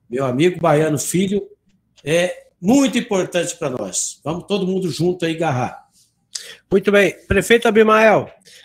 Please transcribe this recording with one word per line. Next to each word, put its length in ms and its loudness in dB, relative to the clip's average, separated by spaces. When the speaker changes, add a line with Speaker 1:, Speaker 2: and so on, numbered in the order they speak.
Speaker 1:
Meu 160 -4
amigo 360 0
baiano 380 2
filho 500 -2
é 440 -2
muito 380 2
importante 580 -4
pra 140 -6
nós. 540 -8
Vamos 220 -8
todo 200 -4
mundo 240 -4
junto 340 -2
aí 120 -4
agarrar. 520 -4
Speaker 2:
Muito 220 0
bem. 220 4
Prefeito 400 2
Abimael, 640 4